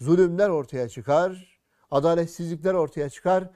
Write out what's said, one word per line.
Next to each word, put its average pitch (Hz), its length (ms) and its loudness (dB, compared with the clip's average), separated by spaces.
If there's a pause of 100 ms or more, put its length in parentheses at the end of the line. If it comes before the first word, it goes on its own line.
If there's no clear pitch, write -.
zulümler 175 480 2
ortaya 135 400 -4
çıkar, 156 720 -2 (300)
adaletsizlikler 170 840 0
ortaya 151 360 -4
çıkar. 185 460 -2